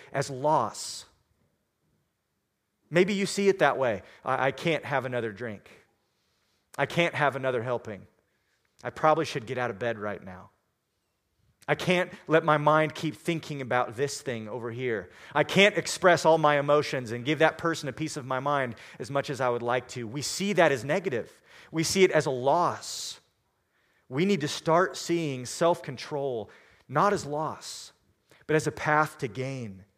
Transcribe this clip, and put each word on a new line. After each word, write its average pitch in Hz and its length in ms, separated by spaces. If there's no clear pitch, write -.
as 139 160
loss. 135 720
Maybe 185 240
you 196 120
see 196 240
it 190 100
that 143 180
way. 117 260
"I, 131 240
I 139 40
can't 156 340
have 127 200
another 117 280
drink. 101 360
I 139 60
can't 165 300
have 135 200
another 131 280
helping. 113 420
I 120 80
probably 156 340
should 120 220
get 123 100
out 123 140
of 95 80
bed 117 180
right 104 260
now. 92 280
I 147 60
can't 160 380
let 160 180
my 151 120
mind 151 360
keep 151 220
thinking 156 460
about 123 360
this 139 240
thing 113 260
over 117 220
here. 113 400
I 147 100
can't 196 320
express 170 480
all 160 140
my 147 220
emotions 143 520
and 120 140
give 147 140
that 156 180
person 160 320
a 127 40
piece 156 220
of 131 120
my 131 120
mind 135 360
as 123 100
much 139 220
as 127 100
I 127 80
would 120 140
like 123 260
to." 120 180
We 131 140
see 196 320
that 160 180
as 127 140
negative. 139 560
We 160 120
see 190 200
it 175 80
as 151 160
a - 40
loss. 135 880
We 143 160
need 196 180
to 147 60
start 175 480
seeing 143 520
self-control 139 1040
not 160 240
as 151 140
loss, 147 640
but 151 100
as 156 120
a 143 40
path 151 460
to 139 100
gain. 120 580